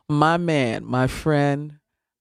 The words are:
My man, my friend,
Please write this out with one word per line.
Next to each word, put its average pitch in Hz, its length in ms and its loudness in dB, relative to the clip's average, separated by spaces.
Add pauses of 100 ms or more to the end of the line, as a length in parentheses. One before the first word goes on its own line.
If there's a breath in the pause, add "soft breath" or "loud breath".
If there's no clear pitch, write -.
(100)
My 151 280 4
man, 131 480 -2
my 127 200 0
friend, 147 760 -2 (400)